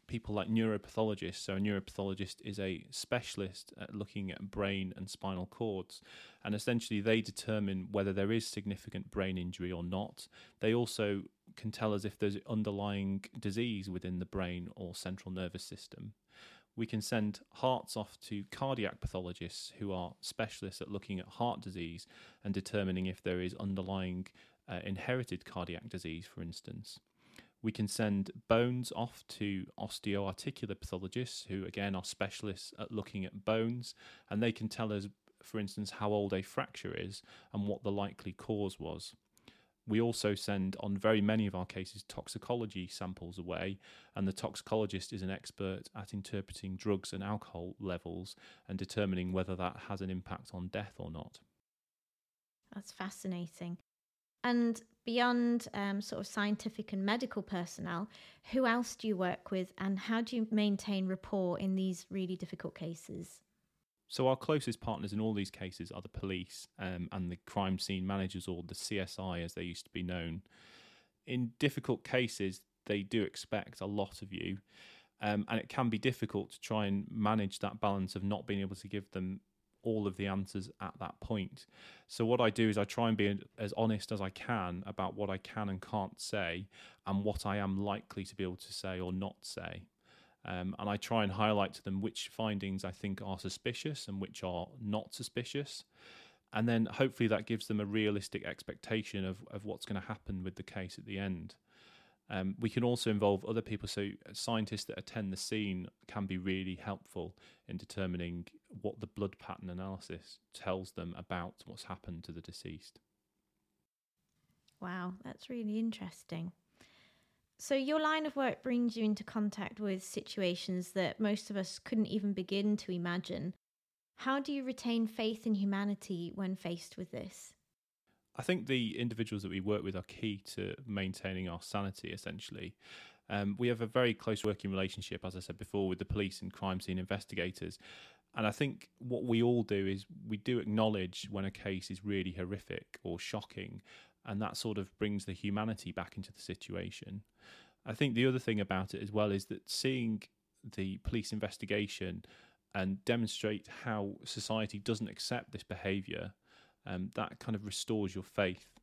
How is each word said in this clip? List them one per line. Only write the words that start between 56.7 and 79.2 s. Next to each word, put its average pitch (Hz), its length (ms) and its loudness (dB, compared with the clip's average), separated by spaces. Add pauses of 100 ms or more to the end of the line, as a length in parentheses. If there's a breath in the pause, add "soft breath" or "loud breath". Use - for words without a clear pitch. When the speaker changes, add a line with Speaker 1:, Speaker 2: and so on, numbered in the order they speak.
Speaker 2:
and 190 100 0
medical 220 380 2
personnel, 175 640 -2 (440 loud breath)
who 254 140 6
else 240 300 4
do - 100 -4
you 214 100 4
work 180 340 0
with, 185 260 0
and 190 220 2
how 226 240 2
do 233 140 -4
you 220 140 2
maintain 202 560 4
rapport 185 540 2
in 190 160 4
these 190 340 0
really 185 260 0
difficult - 380 -6
cases? 170 680 -8 (640)
Speaker 1:
So 131 220 4
our 131 80 6
closest 135 440 2
partners 101 340 -2
in 104 60 0
all 110 120 4
these 101 180 0
cases 92 400 -8
are 87 120 -10
the - 80 -14
police, - 580 -4 (100)
um, 90 320 -2
and 90 220 -2
the 87 140 -6
crime 95 320 2
scene 92 280 0
managers, 95 400 0
or 87 160 -2
the 85 120 -10
C - 260 -2
S - 180 -6
I 92 220 -2
as 85 140 -4
they - 80 -6
used 87 240 -6
to - 40 -20
be 90 120 -4
known. 87 400 -2 (840 loud breath)
In 123 320 0
difficult 139 460 2
cases, 104 560 2 (240)
they 104 180 2
do 104 200 2
expect - 580 -4
a 92 60 -2
lot 101 340 -2
of 98 100 -10
you, 95 280 -4 (640 loud breath)
um, 104 260 4
and 113 100 2
it - 120 -4
can 123 180 4
be 107 100 2
difficult 107 540 0
to - 80 -16
try 107 240 0
and 98 260 2
manage 107 500 2
that 101 200 -2
balance 98 340 2
of 95 80 -4
not 98 240 0
being 101 140 2
able 98 160 -2
to 101 120 -10
give 98 240 -4
them 95 280 -2 (420)